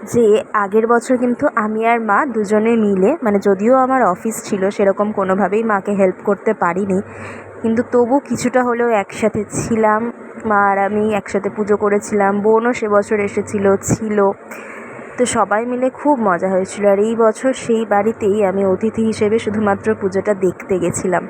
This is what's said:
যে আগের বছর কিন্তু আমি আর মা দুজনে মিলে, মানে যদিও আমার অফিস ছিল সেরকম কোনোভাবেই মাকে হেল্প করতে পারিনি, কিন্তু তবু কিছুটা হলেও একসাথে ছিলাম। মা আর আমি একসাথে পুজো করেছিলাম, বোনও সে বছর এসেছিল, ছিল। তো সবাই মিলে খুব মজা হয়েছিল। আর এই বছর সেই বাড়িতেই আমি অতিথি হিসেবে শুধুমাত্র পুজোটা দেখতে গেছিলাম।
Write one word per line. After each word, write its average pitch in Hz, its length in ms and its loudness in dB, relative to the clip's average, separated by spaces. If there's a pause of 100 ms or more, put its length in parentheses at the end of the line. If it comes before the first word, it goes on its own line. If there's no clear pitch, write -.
(140)
যে 220 300 4 (100)
আগের 214 340 0
বছর 240 300 2
কিন্তু 247 380 0
আমি 214 300 -2
আর 233 140 2
মা 220 260 0
দুজনে 214 500 2
মিলে, 202 480 2
মানে 208 160 2
যদিও 202 360 2
আমার 262 280 2
অফিস 214 400 -2
ছিল 190 260 0
সেরকম 208 420 0
কোনোভাবেই 196 520 0
মাকে 208 280 -2
হেল্প 190 240 2 (100)
করতে 208 280 0
পারিনি, 190 480 0 (600)
কিন্তু 226 300 0
তবু 247 280 2
কিছুটা 247 440 -2
হলেও 240 260 0
একসাথে 214 540 -2
ছিলাম। 220 680 0 (340)
মা 202 260 2
আর 196 60 0
আমি 208 360 0
একসাথে 196 360 -4
পুজো 208 280 -2
করেছিলাম, 202 640 0
বোনও 220 340 2
সে 226 160 -4
বছর 208 300 2
এসেছিল, 202 580 0
ছিল। 202 540 0 (840)
তো 247 80 2
সবাই 214 400 0
মিলে 247 240 -2
খুব 285 300 0
মজা 185 300 0
হয়েছিল। 190 380 0
আর 196 120 4
এই 220 160 0
বছর 226 380 2
সেই 226 320 -2
বাড়িতেই 208 600 0
আমি 190 200 0
অতিথি 214 400 0
হিসেবে 220 340 0
শুধুমাত্র 208 560 -2
পুজোটা 196 380 -2
দেখতে 190 460 -2
গেছিলাম। 175 500 -2